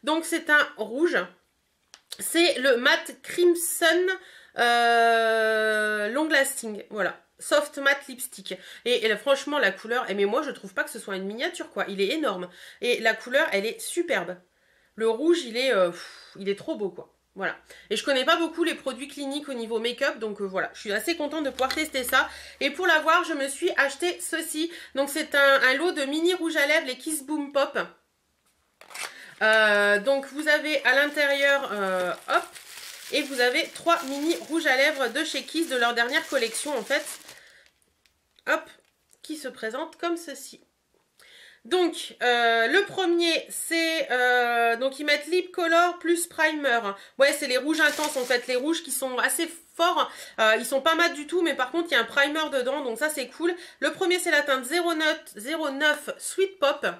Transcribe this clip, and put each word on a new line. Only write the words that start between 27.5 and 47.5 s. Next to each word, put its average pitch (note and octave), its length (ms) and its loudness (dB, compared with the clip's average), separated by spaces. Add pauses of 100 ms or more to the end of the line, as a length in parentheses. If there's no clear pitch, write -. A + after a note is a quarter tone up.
Pop. C#4 260 0 (1600)
Euh, G#3 600 6
donc C4+ 320 0
vous D4+ 160 -2
avez D4 340 2
à B3+ 120 4
l'intérieur, C#4 760 2
euh, F#3 400 -2 (160)
hop, F#4 160 2 (720)
et C#4 80 2
vous C4 180 -6
avez B3 240 2 (100)
trois E4 300 2
mini C#4+ 320 -2 (140)
rouges D#4 160 -2
à C4 100 4
lèvres C4+ 320 2
de C4 160 -2
chez C#4+ 200 -6
Kiss, D#4+ 260 -4
de B3+ 80 -2
leur A#3+ 160 2
dernière B3 340 0
collection C4+ 500 -2
en G#3+ 60 -4
fait. D4 220 -2 (1500)
Hop, D#4+ 180 -2 (520)
qui D4+ 160 -10
se C4 100 -12
présente B3 480 -10
comme E4+ 220 -4
ceci. - 420 -16 (1040)
Donc, E4 580 -2
euh, A#3 460 4
le F#4 160 4
premier, E4+ 640 0
c'est, D#4+ 600 -2
euh, A#3+ 640 2
donc C4+ 240 -4
ils D4 60 -6
mettent D4 220 0
Lip F4+ 260 0
Color F4 460 2
plus E4+ 280 0
Primer. D4 540 0 (360)
Ouais, C#4 140 6
c'est D4 160 -4
les B3+ 100 0